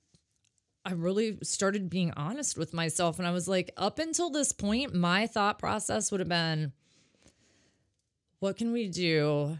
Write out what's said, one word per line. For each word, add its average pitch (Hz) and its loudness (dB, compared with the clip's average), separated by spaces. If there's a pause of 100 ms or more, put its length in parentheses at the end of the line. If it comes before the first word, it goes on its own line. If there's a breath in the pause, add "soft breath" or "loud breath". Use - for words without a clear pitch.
(840)
I 185 -4
really 196 0
started 196 0
being 175 2
honest 226 -4
with 156 -4
myself. 165 0
And 175 0
I - 2
was 175 -2
like, 185 0
up 208 -2
until 330 0
this 285 0
point, 214 0
my 180 2
thought 208 0
process 208 -2
would 202 -2
have 175 -2
been, 160 0 (1700 soft breath)
"What 196 -2
can 233 -2
we 233 0
do 156 2